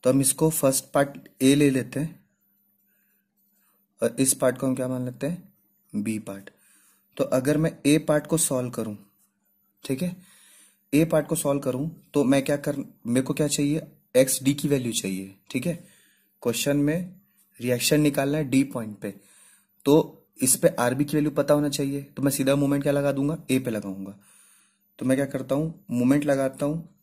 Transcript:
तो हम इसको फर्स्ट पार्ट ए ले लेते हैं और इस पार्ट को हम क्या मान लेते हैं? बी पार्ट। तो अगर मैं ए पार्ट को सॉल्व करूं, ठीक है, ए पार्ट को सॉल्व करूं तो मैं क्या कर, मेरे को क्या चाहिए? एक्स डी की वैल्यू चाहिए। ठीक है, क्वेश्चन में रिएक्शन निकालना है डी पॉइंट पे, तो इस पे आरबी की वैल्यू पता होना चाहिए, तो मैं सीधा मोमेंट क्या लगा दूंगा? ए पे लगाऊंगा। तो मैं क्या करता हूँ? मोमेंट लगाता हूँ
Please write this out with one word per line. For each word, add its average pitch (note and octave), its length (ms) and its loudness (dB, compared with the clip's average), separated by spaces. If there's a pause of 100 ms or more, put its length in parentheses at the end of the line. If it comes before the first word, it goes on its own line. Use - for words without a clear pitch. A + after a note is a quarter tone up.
तो C3 60 4
हम C3+ 100 4
इसको D#3 300 2
फर्स्ट C3+ 340 0 (100)
पार्ट C#3+ 240 0 (240)
ए C3+ 120 8
ले D3 160 4
लेते C3 300 -2
हैं D#3+ 220 -8 (1800)
और A#2 200 -4
इस C3 140 2
पार्ट B2+ 240 0
को C3+ 80 -4
हम C3 100 0
क्या B2+ 120 -4
मान B2+ 160 -6
लेते B2+ 220 -8
हैं? F3 260 -8 (400)
बी G#2+ 280 -4
पार्ट। G2 300 -14 (680)
तो C#3 100 0
अगर C3 320 0
मैं D#3+ 140 0 (140)
ए D3 120 6
पार्ट D3+ 280 0
को E3 120 0
सॉल्व B2+ 320 -2
करूं, A2 260 -8 (880)
ठीक C3+ 180 -4
है, F3+ 140 -6 (760)
ए D3+ 120 6
पार्ट D#3 220 2
को E3 100 -2
सॉल्व C#3+ 240 0
करूं C3+ 280 -2 (260)
तो C#3+ 100 4
मैं C3+ 200 4
क्या D3 140 0
कर, C#3+ 180 -4 (300)
मेरे B2 160 2
को C#3 120 -2
क्या D3+ 140 0
चाहिए? D3 380 -2 (280)
एक्स C3 280 4
डी F3 120 2
की D3 140 -4
वैल्यू B2 240 0
चाहिए। F#2+ 420 -6 (160)
ठीक C3 160 -4
है, E3+ 80 -2 (680)
क्वेश्चन B2 360 0
में D#3 360 0 (460)
रिएक्शन B2 400 2
निकालना C#3+ 380 2
है D#3 80 -2
डी C3 200 4
पॉइंट A2 340 -8
पे, G2+ 140 -10 (720)
तो D#3 400 4 (160)
इस C3 140 2
पे E3+ 140 2
आरबी B2+ 340 0
की C#3+ 120 -2
वैल्यू D3+ 160 0
पता D3 220 2
होना D3 160 2
चाहिए, C#3 320 -4
तो - 200 -10
मैं C#3 100 2
सीधा C3+ 240 0
मोमेंट C#3+ 260 0
क्या C#3+ 100 0
लगा C#3+ 200 0
दूंगा? C#3+ 260 -2 (120)
ए C3 80 2
पे B2 120 -4
लगाऊंगा। G2 480 -8 (800)
तो A#2+ 80 -6
मैं C3 100 2
क्या C#3 100 0
करता C3 280 -4
हूँ? D#3+ 360 -4
मोमेंट B2+ 340 2
लगाता C3+ 420 -2
हूँ D#3+ 220 -6 (140)